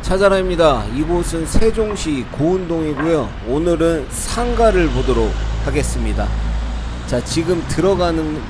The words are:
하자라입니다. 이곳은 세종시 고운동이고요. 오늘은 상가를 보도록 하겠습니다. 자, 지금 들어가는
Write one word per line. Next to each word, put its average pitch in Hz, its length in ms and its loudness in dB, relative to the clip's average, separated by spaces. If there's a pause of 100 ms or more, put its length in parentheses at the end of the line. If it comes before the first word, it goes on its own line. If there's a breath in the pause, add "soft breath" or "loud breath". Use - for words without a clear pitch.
(120)
하자라입니다. 180 760 2
이곳은 165 580 -2
세종시 208 840 2
고운동이고요. 160 960 0 (180)
오늘은 160 640 0
상가를 226 800 2
보도록 120 400 2 (340)
하겠습니다. 113 640 -2 (800)
자, 123 180 -2
지금 165 440 -2
들어가는 165 720 0 (120)